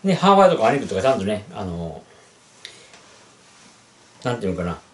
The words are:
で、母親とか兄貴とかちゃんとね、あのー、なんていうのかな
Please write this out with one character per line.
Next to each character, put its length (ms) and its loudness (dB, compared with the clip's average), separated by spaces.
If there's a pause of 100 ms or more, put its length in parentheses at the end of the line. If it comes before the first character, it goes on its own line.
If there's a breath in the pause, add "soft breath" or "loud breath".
で、 100 2
母 220 4
親 140 8
と 80 0
か 80 0
兄 140 2
貴 60 -8
と 80 -8
か 80 -2
ち 60 2
ゃ 80 2
ん 20 -6
と 60 -6
ね、 280 -6
あ 120 -12
の 380 -10 (2250 loud breath)
ー、 40 -8
な 80 -2
ん 60 -10
て 60 -6
い 40 -2
う 20 -4
の 60 -6
か 60 -6
な 140 -8 (160)